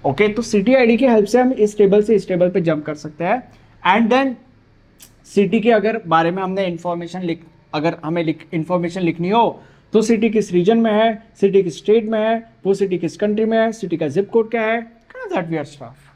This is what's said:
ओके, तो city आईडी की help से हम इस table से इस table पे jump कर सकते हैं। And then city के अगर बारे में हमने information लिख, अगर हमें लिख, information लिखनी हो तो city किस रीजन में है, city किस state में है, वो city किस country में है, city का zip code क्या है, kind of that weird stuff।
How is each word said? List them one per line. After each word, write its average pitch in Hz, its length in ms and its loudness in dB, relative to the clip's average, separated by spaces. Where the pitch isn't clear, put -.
ओके, 196 220 0
तो 220 140 -4
city 214 320 2
आईडी 240 220 4
की 262 100 2
help 214 220 4
से 240 120 2
हम 254 120 2
इस 214 260 0
table 208 240 4
से 220 120 2
इस 196 140 0
table 180 220 0
पे 185 100 -2
jump 156 240 -2
कर 151 100 -8
सकते 151 300 -12
हैं। 233 280 -4
And 214 260 2
then 262 220 0
city 202 360 0
के 233 100 2
अगर 220 360 0
बारे 165 240 2
में 190 120 -6
हमने 190 240 -4
information 175 540 -8
लिख, 165 240 -6
अगर 165 300 -2
हमें 170 200 -2
लिख, 156 280 -6
information 170 480 -4
लिखनी 170 300 -2
हो 220 320 0
तो 220 100 4
city 220 280 2
किस 208 220 -2
रीजन 180 260 4
में 226 140 2
है, 214 360 0
city 196 220 4
किस 170 160 -6
state 220 260 2
में 220 160 -4
है, 226 320 -2
वो 196 80 2
city 190 240 -2
किस 170 180 -6
country 208 280 0
में 220 140 0
है, 226 140 0
city 175 240 -6
का 160 120 -4
zip 196 220 -2
code 226 200 0
क्या 226 120 -2
है, 226 300 -4
kind 494 240 -12
of 320 60 -2
that 165 140 -6
weird 151 160 -6
stuff। 123 300 -20